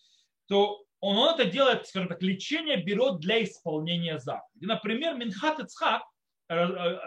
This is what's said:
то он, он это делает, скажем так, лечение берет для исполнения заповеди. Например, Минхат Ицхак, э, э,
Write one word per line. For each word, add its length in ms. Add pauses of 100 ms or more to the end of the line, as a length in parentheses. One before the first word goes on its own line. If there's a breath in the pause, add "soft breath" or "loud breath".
(480 soft breath)
то 360 (160)
он, 160
он 180
это 100
делает, 420
скажем 220
так, 140
лечение 600
берет 380
для 220
исполнения 760
заповеди. 480
Например, 500
Минхат 440
Ицхак, 420 (460)
э, 60
э, 520